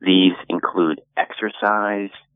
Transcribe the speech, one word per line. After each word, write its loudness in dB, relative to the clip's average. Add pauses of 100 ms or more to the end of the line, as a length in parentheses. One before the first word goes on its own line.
these 4 (160)
include -2 (160)
exercise, -2 (240)